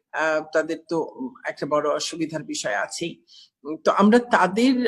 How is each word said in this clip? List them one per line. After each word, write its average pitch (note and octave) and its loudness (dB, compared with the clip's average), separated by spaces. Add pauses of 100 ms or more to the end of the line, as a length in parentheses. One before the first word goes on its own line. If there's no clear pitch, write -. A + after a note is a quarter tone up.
(120)
আহ, D#3 0
তাদের D#3+ 0 (120)
তো C3 -6 (140)
একটা D#3 -8
বড় D3 0
অসুবিধার D3+ -6
বিষয় D3 -6
আছেই। - -8 (400)
উম, D3+ -10
তো - 0
আমরা G#3+ 6
তাদের, A3+ 2 (140)